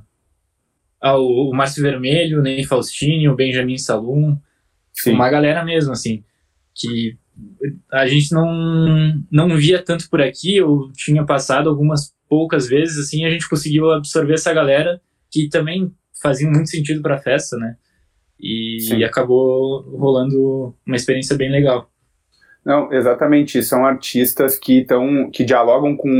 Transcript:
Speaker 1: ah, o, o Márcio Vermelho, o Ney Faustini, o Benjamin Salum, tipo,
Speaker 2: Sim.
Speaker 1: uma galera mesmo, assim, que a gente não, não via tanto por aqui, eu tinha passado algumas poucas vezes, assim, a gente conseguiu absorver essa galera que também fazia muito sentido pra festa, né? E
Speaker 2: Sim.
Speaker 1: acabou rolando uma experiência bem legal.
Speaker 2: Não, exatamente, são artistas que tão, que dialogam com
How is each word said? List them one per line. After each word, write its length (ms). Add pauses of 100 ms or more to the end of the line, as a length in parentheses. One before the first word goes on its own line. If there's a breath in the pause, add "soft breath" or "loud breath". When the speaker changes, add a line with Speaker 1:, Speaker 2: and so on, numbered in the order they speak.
(1000)
Speaker 1:
ah, 160
o, 340
o 40
Márcio 280
Vermelho, 580
o 20
Ney 220
Faustini, 640
o 60
Benjamin 440
Salum, 560 (580)
tipo, 160
Speaker 2:
Sim. 40
Speaker 1:
uma 180
galera 340
mesmo, 280
assim, 300 (520)
que 420 (760)
a 160
gente 260
não, 1000
não 260
via 260
tanto 280
por 100
aqui, 360
eu 380
tinha 300
passado 460
algumas 420 (160)
poucas 400
vezes, 300
assim, 260
a 60
gente 180
conseguiu 420
absorver 440
essa 180
galera 480 (300)
que 180
também 420 (320)
fazia 260
muito 200
sentido 340
pra 160
festa, 380
né? 180 (640)
E 420
Speaker 2:
Sim. 220
Speaker 1:
acabou 760 (160)
rolando 800 (120)
uma 80
experiência 420
bem 140
legal. 400 (720 soft breath)
Speaker 2:
Não, 280
exatamente, 680
são 220
artistas 720
que 280
tão, 460
que 120
dialogam 540
com 120 (120)